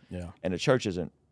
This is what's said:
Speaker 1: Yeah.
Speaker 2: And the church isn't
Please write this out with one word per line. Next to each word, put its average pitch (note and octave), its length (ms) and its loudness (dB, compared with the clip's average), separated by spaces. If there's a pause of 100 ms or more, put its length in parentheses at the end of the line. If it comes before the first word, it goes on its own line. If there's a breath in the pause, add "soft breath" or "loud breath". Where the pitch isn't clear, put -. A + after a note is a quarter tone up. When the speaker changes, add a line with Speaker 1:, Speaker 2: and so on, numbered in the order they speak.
Speaker 1:
Yeah. F2+ 220 -8 (100)
Speaker 2:
And F#2 120 0
the F2 40 -2
church B2+ 280 4
isn't F#2 260 -2 (200)